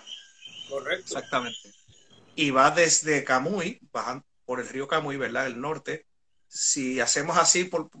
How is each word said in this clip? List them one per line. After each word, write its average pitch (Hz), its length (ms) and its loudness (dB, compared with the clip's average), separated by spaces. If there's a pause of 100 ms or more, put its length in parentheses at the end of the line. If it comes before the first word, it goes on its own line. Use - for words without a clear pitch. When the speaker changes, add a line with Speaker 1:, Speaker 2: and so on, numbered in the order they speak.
(680)
Speaker 1:
Correcto. 147 360 -6
Speaker 2:
Exactamente. 123 680 -6 (640)
Y 147 160 0
va 135 200 8
desde 151 520 4
Camuy, 160 560 0 (140)
bajan 120 320 -6 (180)
por 123 160 -4
el 110 80 -6
río 135 220 -6
Camuy, 151 260 -2
¿verdad? 127 320 -2
El 120 140 -8
norte. 143 440 -8 (500)
Si 131 440 0
hacemos 151 400 0
así 180 240 4
por 170 260 -4 (100)